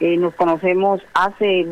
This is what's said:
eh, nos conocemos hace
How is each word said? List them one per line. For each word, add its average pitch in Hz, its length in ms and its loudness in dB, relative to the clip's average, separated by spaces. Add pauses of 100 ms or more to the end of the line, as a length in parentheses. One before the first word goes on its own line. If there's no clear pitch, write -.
eh, 170 180 0
nos 175 160 0
conocemos 185 680 0 (140)
hace 190 580 0